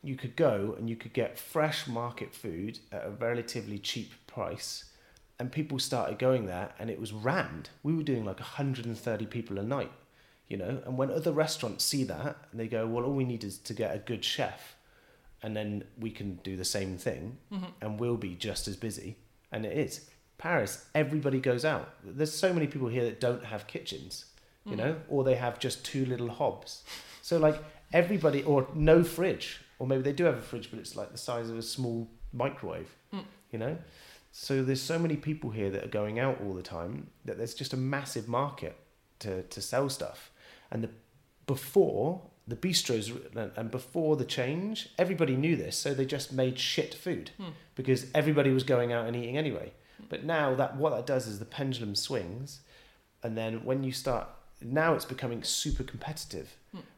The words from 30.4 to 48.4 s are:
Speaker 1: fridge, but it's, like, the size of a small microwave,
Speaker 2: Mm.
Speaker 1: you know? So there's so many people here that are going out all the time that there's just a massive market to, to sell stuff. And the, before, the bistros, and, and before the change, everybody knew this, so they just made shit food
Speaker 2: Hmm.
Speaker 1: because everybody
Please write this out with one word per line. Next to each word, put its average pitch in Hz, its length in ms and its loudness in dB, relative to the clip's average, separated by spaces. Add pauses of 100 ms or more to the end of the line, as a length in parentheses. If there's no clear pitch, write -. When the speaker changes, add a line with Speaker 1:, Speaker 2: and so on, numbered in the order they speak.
Speaker 1:
fridge, - 280 -8
but 113 100 -10
it's, - 160 -12
like, 101 160 -8
the 123 60 -12
size 117 320 -4
of 113 80 -4
a 113 40 -6
small 117 460 -2 (240)
microwave, 120 640 -4 (180)
Speaker 2:
Mm. 196 120 -8 (280)
Speaker 1:
you 117 60 -4
know? 135 180 -2 (560)
So 135 320 0
there's 131 160 2
so 165 180 -2
many 165 180 2
people 151 340 -4
here 107 200 0
that 98 140 -2
are - 40 -6
going 107 300 0
out 131 220 2
all 101 140 -4
the 90 80 -6
time 87 480 -6 (160)
that 110 100 -4
there's 117 160 -4
just 131 220 -6
a - 20 -2
massive 131 500 -2
market 120 500 -2 (420)
to, 92 240 -4
to - 180 -10
sell 135 300 0
stuff. - 400 -8 (400)
And 113 140 -2
the, 113 60 -6 (560)
before, 156 760 4 (260)
the 117 80 -4
bistros, 117 540 2 (260)
and, 107 200 -4
and 113 140 -4
before 156 460 2
the 131 80 0
change, 160 720 -2
everybody 165 400 4
knew 156 200 4
this, 82 200 -2
so 143 160 0
they 135 140 2
just 139 260 -4
made 131 260 2
shit - 360 0
food - 420 -4
Speaker 2:
Hmm. 185 140 -8 (240)
Speaker 1:
because 131 400 2
everybody 147 360 6